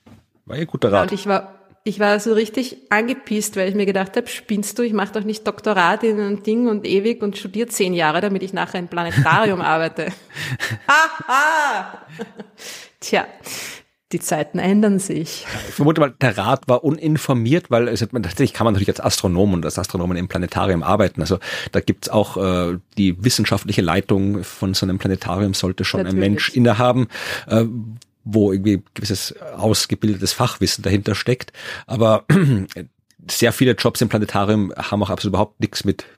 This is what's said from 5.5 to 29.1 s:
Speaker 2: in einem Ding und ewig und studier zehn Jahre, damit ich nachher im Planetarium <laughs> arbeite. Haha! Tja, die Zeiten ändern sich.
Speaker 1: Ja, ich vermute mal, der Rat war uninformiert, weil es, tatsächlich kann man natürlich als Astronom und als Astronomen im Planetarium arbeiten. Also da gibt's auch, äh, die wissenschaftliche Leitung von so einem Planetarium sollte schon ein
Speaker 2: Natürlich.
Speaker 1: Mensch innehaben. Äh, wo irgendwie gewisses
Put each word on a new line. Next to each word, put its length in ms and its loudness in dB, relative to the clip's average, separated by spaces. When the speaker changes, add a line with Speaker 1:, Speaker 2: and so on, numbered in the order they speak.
Speaker 2:
in 160 2
einem 240 -2
Ding 240 0
und 180 -2
ewig 380 0
und 160 -4
studier 300 -6
zehn 260 0
Jahre, 260 2
damit 220 0
ich 100 -8
nachher 280 -4
im 80 -8
Planetarium 720 2
<laughs> 20 -4
arbeite. 460 -2
Haha! 1120 0
Tja, 260 -2
die 80 -2
Zeiten 400 -4
ändern 400 4
sich. 420 -6
Speaker 1:
Ja, 60 -14
ich 60 -14
vermute 260 4
mal, 200 2
der 180 2
Rat 300 0
war 160 4
uninformiert, 880 0
weil 160 4
es, 120 -2
tatsächlich 520 0
kann 120 -2
man 100 4
natürlich 160 2
als 100 -4
Astronom 520 2
und 120 0
als 160 -4
Astronomen 360 -2
im 120 -4
Planetarium 560 -2
arbeiten. 360 2
Also 180 0
da 80 0
gibt's 280 -2
auch, 280 0
äh, 420 0
die 260 2
wissenschaftliche 580 0
Leitung 600 0
von 300 -4
so 120 -2
einem 120 -2
Planetarium 560 -2
sollte 300 -2
schon 160 -2
ein 60 -2
Speaker 2:
Natürlich. 140 0
Speaker 1:
Mensch 200 0
innehaben. 580 4
Äh, 160 4
wo 260 4
irgendwie 300 2
gewisses 480 -6